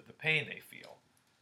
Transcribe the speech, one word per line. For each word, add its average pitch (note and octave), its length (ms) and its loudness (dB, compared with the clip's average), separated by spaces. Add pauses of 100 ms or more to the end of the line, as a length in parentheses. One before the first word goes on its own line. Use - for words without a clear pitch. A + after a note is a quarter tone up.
the - 60 -16
pain D3+ 360 4
they - 120 -6
feel. - 360 -14 (460)